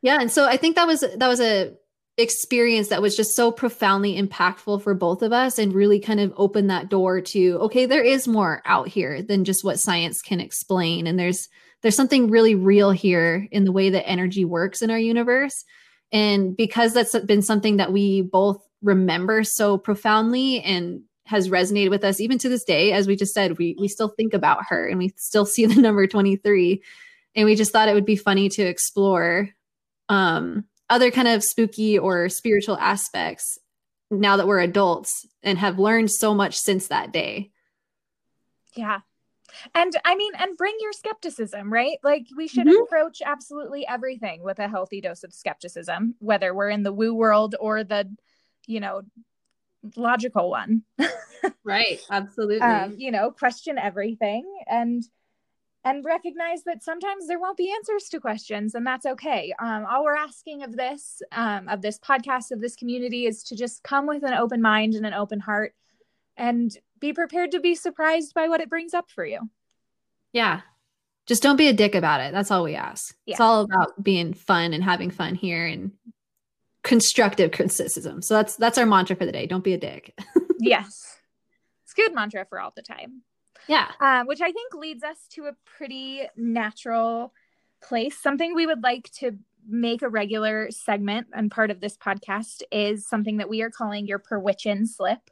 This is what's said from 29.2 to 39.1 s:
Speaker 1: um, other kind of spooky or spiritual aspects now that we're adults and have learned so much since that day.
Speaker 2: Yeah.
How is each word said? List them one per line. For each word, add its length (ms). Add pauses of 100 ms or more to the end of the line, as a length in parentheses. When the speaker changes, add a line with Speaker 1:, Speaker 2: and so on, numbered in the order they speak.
Speaker 1:
um, 560 (240)
other 220
kind 180
of 160
spooky 540
or 320
spiritual 480
aspects 800 (540)
now 260
that 100
we're 140
adults 640 (160)
and 160
have 220
learned 320
so 240
much 200
since 340
that 220
day. 380 (1300)
Speaker 2:
Yeah. 240 (760)